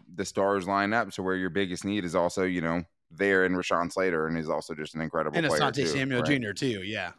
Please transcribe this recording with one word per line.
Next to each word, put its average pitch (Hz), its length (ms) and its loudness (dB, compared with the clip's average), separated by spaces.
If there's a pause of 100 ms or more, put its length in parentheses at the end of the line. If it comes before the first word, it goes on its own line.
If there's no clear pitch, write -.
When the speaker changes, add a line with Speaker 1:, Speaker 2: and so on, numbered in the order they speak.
(140)
Speaker 1:
the 95 100 -6
stars 98 420 0
line 101 280 0
up, 110 180 0
so - 120 -8
where 92 120 2
your 92 140 0
biggest 90 340 -2
need 98 220 -2
is 82 100 -4
also, 87 280 2
you 90 180 0
know, 85 220 0 (340)
there 95 280 6
in 92 80 2
Rashawn 87 380 0
Slater, 87 360 2
and 82 100 -2
he's 78 120 -4
also 78 260 -2
just 76 200 -10
an 78 60 -4
incredible 78 360 -2
Speaker 2:
And 165 100 0
Speaker 1:
player 76 140 2
Speaker 2:
Asante 127 140 0
Speaker 1:
too, 135 120 0
Speaker 2:
Samuel 135 340 0
Speaker 1:
right? - 80 0
Speaker 2:
Junior 120 240 0
too, 104 300 -2
yeah. 98 360 -6